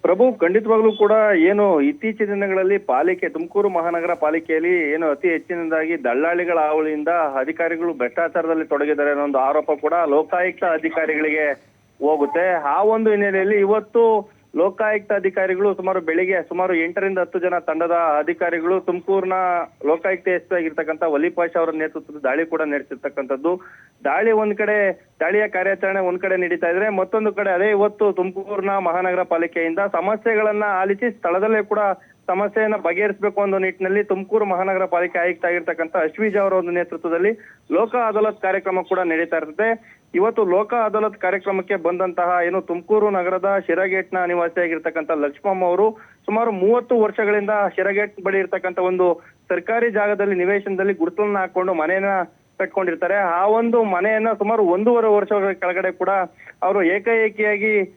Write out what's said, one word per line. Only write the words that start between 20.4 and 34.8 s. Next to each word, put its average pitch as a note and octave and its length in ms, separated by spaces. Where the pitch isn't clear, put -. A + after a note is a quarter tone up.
ಪಿ F#3+ 60
ಆಗಿರ್ತಕ್ಕಂಥ D#3+ 480
ವಲಿ D3+ 160
ಪಾಷಾ E3+ 300
ಅವರ E3 120
ನೇತೃತ್ವದ D3+ 460
ದಾಳಿ D3 180
ಕೂಡ E3 160
ನಡೆಸಿರ್ತಕ್ಕಂಥದ್ದು. C#3 880
ದಾಳಿ F#3+ 260
ಒಂದ್ G#3+ 300
ಕಡೆ, G#3 160
ದಾಳಿಯ G3+ 280
ಕಾರ್ಯಾಚರಣೆ F#3+ 520
ಒಂದ್ F3+ 240
ಕಡೆ F#3+ 140
ನಡೀತಾ F3 340
ಇದ್ರೆ, G3 180
ಮತ್ತೊಂದು G3+ 440
ಕಡೆ G3 240
ಅದೇ G3+ 120
ಇವತ್ತು G#3 440
ತುಮಕೂರಿನ F#3+ 560
ಮಹಾನಗರ F#3 540
ಪಾಲಿಕೆಯಿಂದ E3+ 560
ಸಮಸ್ಯೆಗಳನ್ನ G#3+ 840
ಆಲಿಸಿ G3+ 360
ಸ್ಥಳದಲ್ಲೇ G3+ 460
ಕೂಡ G#3 160
ಸಮಸ್ಯೆಯನ್ನ G#3 440
ಬಗೆಹರಿಸಬೇಕು G3 680
ಅನ್ನೋ G3 160
ನಿಟ್ಟಿನಲ್ಲಿ F#3+ 460
ತುಮಕೂರು G3+ 420
ಮಹಾನಗರ F#3+ 400